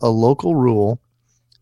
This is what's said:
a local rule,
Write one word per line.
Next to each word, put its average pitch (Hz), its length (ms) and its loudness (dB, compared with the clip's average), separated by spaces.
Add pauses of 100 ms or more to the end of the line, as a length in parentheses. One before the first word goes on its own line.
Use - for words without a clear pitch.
a 120 80 0
local 123 480 0
rule, 117 440 0 (600)